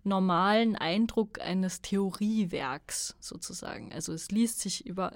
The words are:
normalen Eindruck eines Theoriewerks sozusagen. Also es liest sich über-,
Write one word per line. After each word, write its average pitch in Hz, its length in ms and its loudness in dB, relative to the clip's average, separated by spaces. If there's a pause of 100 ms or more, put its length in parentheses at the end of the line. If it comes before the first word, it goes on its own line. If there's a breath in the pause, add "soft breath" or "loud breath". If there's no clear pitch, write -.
normalen 196 680 4
Eindruck 214 640 0
eines 185 420 -2
Theoriewerks 196 1400 -2
sozusagen. - 720 -10
Also 165 200 -6
es - 180 -8
liest 226 300 2
sich - 240 -4
über-, 185 300 -4